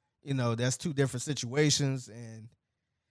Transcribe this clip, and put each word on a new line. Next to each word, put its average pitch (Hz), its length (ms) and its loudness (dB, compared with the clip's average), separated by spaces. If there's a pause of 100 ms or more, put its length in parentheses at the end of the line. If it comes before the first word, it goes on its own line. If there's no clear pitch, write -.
(240)
you 139 120 -2
know, 120 200 2
that's 123 220 0
two 147 160 -4
different 135 300 0
situations 135 840 2
and, 113 400 -16 (600)